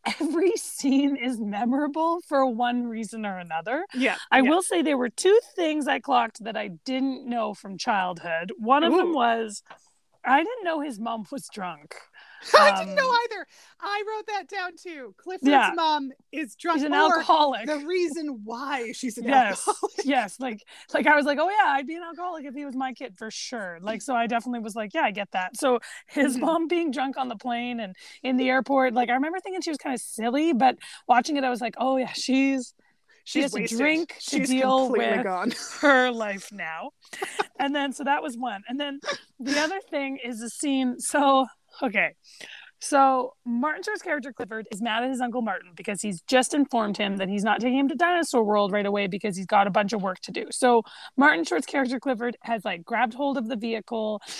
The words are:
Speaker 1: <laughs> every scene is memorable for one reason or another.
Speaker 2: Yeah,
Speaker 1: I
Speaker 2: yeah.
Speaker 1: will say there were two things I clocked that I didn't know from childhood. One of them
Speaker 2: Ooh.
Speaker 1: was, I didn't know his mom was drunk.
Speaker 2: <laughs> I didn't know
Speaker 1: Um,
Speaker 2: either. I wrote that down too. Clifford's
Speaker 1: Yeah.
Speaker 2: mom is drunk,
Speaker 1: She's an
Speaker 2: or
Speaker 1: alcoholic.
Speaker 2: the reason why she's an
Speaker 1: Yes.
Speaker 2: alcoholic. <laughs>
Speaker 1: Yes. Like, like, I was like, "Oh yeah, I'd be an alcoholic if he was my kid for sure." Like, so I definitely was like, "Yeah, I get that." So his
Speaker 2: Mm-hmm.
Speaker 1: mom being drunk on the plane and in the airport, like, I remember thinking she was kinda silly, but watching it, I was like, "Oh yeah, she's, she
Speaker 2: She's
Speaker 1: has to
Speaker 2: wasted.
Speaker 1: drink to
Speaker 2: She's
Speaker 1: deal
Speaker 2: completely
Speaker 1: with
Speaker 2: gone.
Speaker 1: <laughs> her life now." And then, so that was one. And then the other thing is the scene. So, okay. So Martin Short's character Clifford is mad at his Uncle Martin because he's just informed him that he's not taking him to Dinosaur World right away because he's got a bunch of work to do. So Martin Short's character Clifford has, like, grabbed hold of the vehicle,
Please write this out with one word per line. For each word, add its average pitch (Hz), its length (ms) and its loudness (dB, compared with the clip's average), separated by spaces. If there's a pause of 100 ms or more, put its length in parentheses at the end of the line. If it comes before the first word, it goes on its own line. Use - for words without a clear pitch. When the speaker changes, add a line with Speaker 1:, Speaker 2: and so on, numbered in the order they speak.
Speaker 1:
<laughs> 220 140 -4
every 339 360 2
scene 277 600 0
is 247 220 -4
memorable 277 880 0
for 269 200 2
one 240 400 0
reason 220 400 -6
or 190 120 -6
another. 175 460 -4 (100)
Speaker 2:
Yeah, 262 220 2 (140)
Speaker 1:
I 254 100 8
Speaker 2:
yeah. 262 100 6
Speaker 1:
will 359 120 4
say 349 200 0
there 277 160 2
were 247 120 0
two 403 280 6 (160)
things 311 320 0
I 269 140 0
clocked 233 440 0
that 214 120 -6
I 208 120 -6 (160)
didn't 262 440 -2
know 220 260 -2
from 196 240 -14
childhood. 180 800 -2
One 254 260 4
of 339 80 4
them 349 180 4
Speaker 2:
Ooh. 320 40 0
Speaker 1:
was, 226 480 0 (600)
I 262 180 6
didn't 440 220 -6
know 320 160 -2
his 277 180 -8
mom 226 320 -6
was 269 220 -10
drunk. 180 420 -10 (560)
Speaker 2:
<laughs> - 40 4
I 587 240 8
didn't 587 180 -6
know 523 120 2
Speaker 1:
Um, 480 160 2
Speaker 2:
either. 415 220 -8 (340)
I 403 260 -6
wrote 427 200 -8
that 392 220 -8
down 359 320 -8
too. 277 360 -14
Clifford's 359 320 -2
Speaker 1:
Yeah. 254 260 6
Speaker 2:
mom 302 360 0 (220)
is 285 220 -8
drunk, 330 240 -2
Speaker 1:
She's 269 60 0
an 294 80 0
Speaker 2:
or 311 200 6
Speaker 1:
alcoholic. 302 540 4
Speaker 2:
the 302 120 -2
reason 302 640 -2
why 240 480 -6
she's - 260 -8
an 190 60 -8
Speaker 1:
Yes. 233 420 4
Speaker 2:
alcoholic. - 320 -2
<laughs> 415 60 -2
Speaker 1:
Yes. 254 340 0
Like, 247 240 -8 (320)
like, 311 140 2
I 302 80 8
was 294 100 4
like, 285 140 0
"Oh 339 80 2
yeah, 392 240 4
I'd 277 160 0
be 320 80 -8
an 349 60 -10
alcoholic 339 420 -8
if 277 100 -12
he 294 100 -10
was 269 120 -8
my 262 160 -6
kid 226 260 -14
for 220 120 -10
sure." 190 520 -10
Like, 220 200 -6
so 269 120 -4
I 233 140 2
definitely 233 320 -2
was 214 160 -8
like, 214 180 -8
"Yeah, 320 80 0
I 233 80 2
get 202 220 -8
that." 185 240 -4
So 254 240 2 (260)
his 277 300 2
Speaker 2:
Mm-hmm. 254 80 -2
Speaker 1:
mom 330 240 2
being 339 240 0
drunk 269 240 -4
on 262 120 -4
the 240 80 -6
plane 240 440 -6
and 190 160 -10 (260)
in 254 140 0
the 254 140 2
airport, 262 440 2
like, 240 160 2
I 240 40 2
remember 311 260 -2
thinking 370 220 -8
she 339 80 -4
was 294 80 -4
kinda 269 200 -6
silly, 277 540 0
but 247 240 4 (320)
watching 247 280 4
it, 277 80 -2
I 254 60 2
was 240 100 -2
like, 233 180 -6
"Oh 262 180 2
yeah, 247 160 -2
she's, 262 600 0 (500)
she - 160 -4
Speaker 2:
She's 277 40 4
Speaker 1:
has 277 80 -2
to 233 100 -4
Speaker 2:
wasted. 226 160 -4
Speaker 1:
drink 311 300 2 (180)
to 277 120 -2
Speaker 2:
She's 262 120 0
Speaker 1:
deal 262 360 4
Speaker 2:
completely 233 300 2
Speaker 1:
with 240 80 -2
Speaker 2:
gone. 190 280 -2 (140)
Speaker 1:
<laughs> - 140 -12
her 254 320 6
life 208 400 -6
now." 180 380 -10 (680)
And 277 160 0
then, 277 180 -2
so 294 120 -8
that 277 180 2
was 254 140 -6
one. 226 320 -8
And 254 100 -6
then 285 220 -6 (400)
the 277 180 -2
other 330 220 -2
thing 277 420 -6
is 240 180 -8
the 233 100 -8
scene. 262 500 0
So, 269 460 4 (360)
okay. 190 320 0 (640)
So 269 540 4 (140)
Martin 302 360 -2
Short's 427 200 -6
character 294 320 -6
Clifford 220 360 -10
is 190 120 -8
mad 226 200 0
at 254 60 -2
his 254 140 -2
Uncle 240 180 -2
Martin 190 340 -6
because 202 280 -8
he's 196 180 -4
just 254 320 2
informed 233 460 0
him 196 180 -2
that 190 140 -2
he's 202 120 -2
not 220 160 2
taking 247 200 2
him 277 100 4
to 320 60 -2
Dinosaur 330 500 2
World 202 260 2
right 202 140 0
away 202 220 0
because 190 280 -4
he's 185 120 -8
got 202 200 4
a 202 40 -2
bunch 202 240 2
of 202 80 -2
work 185 180 -4
to - 100 -14
do. - 200 -6
So 240 320 6 (340)
Martin 294 280 6
Short's 320 220 -2
character 269 320 -2
Clifford 240 440 -4
has, 226 240 -4
like, 175 180 -6
grabbed 233 300 0
hold 277 240 -2
of 220 100 -4
the 254 80 -4
vehicle, 214 640 -4 (200)